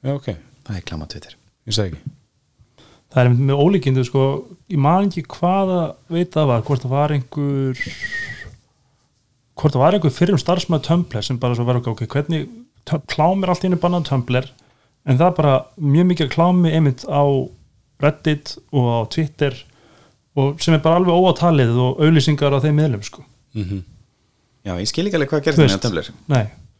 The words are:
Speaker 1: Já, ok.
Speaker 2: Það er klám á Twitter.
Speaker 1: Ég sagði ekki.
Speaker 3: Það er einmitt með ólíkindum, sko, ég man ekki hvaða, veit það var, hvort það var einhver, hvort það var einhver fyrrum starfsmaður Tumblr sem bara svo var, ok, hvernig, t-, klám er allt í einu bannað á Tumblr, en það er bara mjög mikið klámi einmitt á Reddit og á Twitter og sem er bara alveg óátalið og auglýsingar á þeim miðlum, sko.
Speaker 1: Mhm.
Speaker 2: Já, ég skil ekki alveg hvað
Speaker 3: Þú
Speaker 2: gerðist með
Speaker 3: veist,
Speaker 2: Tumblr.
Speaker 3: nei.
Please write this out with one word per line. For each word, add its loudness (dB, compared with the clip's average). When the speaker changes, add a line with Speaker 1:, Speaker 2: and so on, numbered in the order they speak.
Speaker 1:
Já, -4
ok. -8
Speaker 2:
Það -10
er -12
klám -10
á -14
Twitter. -18
Speaker 1:
Ég -4
sagði -2
ekki. -12
Speaker 3:
Það 2
er 4
einmitt 2
með 2
ólíkindum, 2
sko, 2
ég -2
man 2
ekki -6
hvaða, 0
veit -2
það 0
var, 2
hvort -2
það -4
var 0
einhver, -4
hvort 0
það 2
var 4
einhver 0
fyrrum 2
starfsmaður -2
Tumblr 0
sem -4
bara -2
svo -2
var, 2
ok, -6
hvernig, -2
t-, -4
klám 0
er 0
allt -6
í 2
einu 0
bannað 0
á -10
Tumblr, -2
en 2
það 4
er -6
bara 4
mjög 4
mikið -2
klámi 2
einmitt 0
á 0
Reddit -2
og 2
á 0
Twitter -4
og 0
sem 2
er -2
bara 4
alveg 2
óátalið 4
og 0
auglýsingar 4
á 0
þeim 2
miðlum, 0
sko. -18
Speaker 1:
Mhm. -6
Speaker 2:
Já, -6
ég -4
skil -2
ekki -2
alveg -2
hvað 0
Speaker 3:
Þú -2
Speaker 2:
gerðist 4
með 6
Speaker 3:
veist, -2
Speaker 2:
Tumblr. -4
Speaker 3:
nei. 2